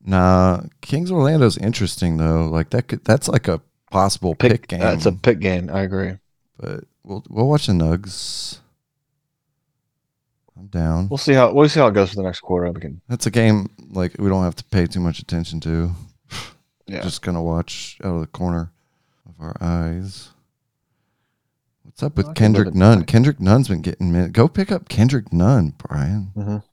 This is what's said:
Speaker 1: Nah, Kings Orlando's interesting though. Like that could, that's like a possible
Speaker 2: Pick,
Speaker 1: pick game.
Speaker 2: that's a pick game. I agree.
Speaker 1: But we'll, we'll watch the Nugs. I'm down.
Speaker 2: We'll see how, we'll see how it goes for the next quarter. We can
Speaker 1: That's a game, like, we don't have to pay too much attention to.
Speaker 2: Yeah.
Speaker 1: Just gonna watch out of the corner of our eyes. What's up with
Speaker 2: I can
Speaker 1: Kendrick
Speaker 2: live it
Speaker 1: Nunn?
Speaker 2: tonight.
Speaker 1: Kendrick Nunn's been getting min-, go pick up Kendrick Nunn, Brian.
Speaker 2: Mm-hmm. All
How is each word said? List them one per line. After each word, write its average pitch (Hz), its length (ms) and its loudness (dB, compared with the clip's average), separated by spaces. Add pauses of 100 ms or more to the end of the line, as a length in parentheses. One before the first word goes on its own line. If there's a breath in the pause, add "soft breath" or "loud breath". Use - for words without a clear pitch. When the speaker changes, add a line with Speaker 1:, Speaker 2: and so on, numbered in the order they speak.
Speaker 1:
Nah, 92 560 4 (200)
Kings 175 300 -4
Orlando's 147 460 2
interesting 90 600 -2
though. 80 300 2
Like 80 240 -2
that 120 160 -2
could, - 180 -8
that's - 220 0
like - 200 -2
a 85 120 -2 (320)
possible 95 440 0
Speaker 2:
Pick, 120 160 2
Speaker 1:
pick 110 160 -2
game. 85 120 -6
Speaker 2:
that's 90 260 -2
a 98 60 4
pick 98 280 0
game. 90 320 -2
I 98 100 -4
agree. 95 360 -4 (420)
Speaker 1:
But - 240 -12 (200)
we'll, 98 260 -12
we'll 113 180 0
watch 147 200 0
the 104 60 2
Nugs. 87 840 -2 (2000)
I'm 95 100 -20
down. 85 420 -2
Speaker 2:
We'll 143 100 -4
see 139 140 2
how, 123 200 6
we'll 147 160 6
see 160 100 0
how 131 80 6
it 104 60 2
goes 98 160 2
for 98 80 -12
the 98 60 -6
next 90 180 -6
quarter. 87 300 -4
We 85 100 -10
can 71 260 -14
Speaker 1:
That's 120 180 -6
a 110 60 -2
game, 107 380 2 (220)
like, 90 260 -4
we 101 100 -2
don't 95 160 2
have 87 120 -2
to - 100 -18
pay 92 220 0
too 90 120 -6
much 85 200 -2
attention 82 420 -8
to. 82 300 -2 (960 loud breath)
Speaker 2:
Yeah. - 140 -10
Speaker 1:
Just 92 200 -8
gonna 85 220 -6
watch - 600 -6
out 92 120 -4
of 82 60 -4
the 80 60 -8
corner 85 440 -6 (560)
of 85 120 -20
our 80 220 -12
eyes. 85 680 -6 (1500)
What's - 200 -18
up 143 140 -4
with - 100 0
Speaker 2:
I - 20 -14
can - 60 -14
Speaker 1:
Kendrick 107 300 4
Speaker 2:
live 98 100 -6
it - 20 2
Speaker 1:
Nunn? 101 200 8
Speaker 2:
tonight. 85 100 -2
Speaker 1:
Kendrick 131 320 4
Nunn's 107 280 4
been 85 140 -2
getting 90 300 -2
min-, 87 200 0
go 117 160 4
pick 196 240 -2
up - 180 -6
Kendrick 120 420 0
Nunn, 87 460 2
Brian. 92 580 -4
Speaker 2:
Mm-hmm. 104 160 -6
All 104 100 -6 (120)